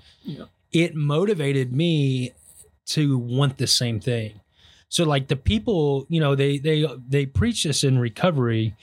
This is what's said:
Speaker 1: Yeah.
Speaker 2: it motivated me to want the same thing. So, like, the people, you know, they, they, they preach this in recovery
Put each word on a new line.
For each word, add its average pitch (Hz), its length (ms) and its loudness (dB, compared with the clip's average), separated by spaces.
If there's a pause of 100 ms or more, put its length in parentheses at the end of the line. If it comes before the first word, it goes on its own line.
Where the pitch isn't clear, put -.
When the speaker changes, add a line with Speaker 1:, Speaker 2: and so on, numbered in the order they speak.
(220)
Speaker 1:
Yeah. - 220 -12 (280)
Speaker 2:
it 170 220 2
motivated 143 800 0
me 139 600 0 (540)
to 143 320 0
want 131 400 0
the 123 80 -2
same 117 340 0
thing. 113 400 -6 (480)
So, - 160 -2
like, 139 220 0
the 139 100 -2
people, 160 720 0
you 165 120 0
know, 139 160 2
they, 139 220 2
they, 151 280 0 (220)
they 139 180 0
preach 208 380 0
this 147 180 -2
in 131 160 4
recovery 117 840 0